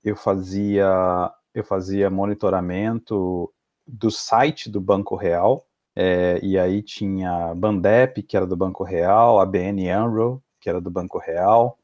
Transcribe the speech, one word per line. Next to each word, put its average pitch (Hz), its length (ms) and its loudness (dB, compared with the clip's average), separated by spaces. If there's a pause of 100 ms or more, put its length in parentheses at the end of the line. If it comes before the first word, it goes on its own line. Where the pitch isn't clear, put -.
Eu 104 120 -4
fazia, 98 720 0 (680)
eu 120 100 -6
fazia 98 460 -2
monitoramento 95 1400 -2 (340)
do 113 240 -4
site 131 600 0
do 104 100 -6
Banco 98 360 0
Real, 98 500 0 (300)
é, 90 460 2
e 95 160 0
aí 92 240 0
tinha 92 720 -4
Bandep, 104 680 2
que - 140 -4
era 92 100 0
do 92 80 -4
Banco 92 280 -4
Real, 98 560 4
A 95 60 4
B 95 140 -2
N 92 300 -2
Amro, 113 520 0 (180)
que - 100 -6
era 87 120 -2
do 90 80 -10
Banco 90 300 -6
Real, 104 640 2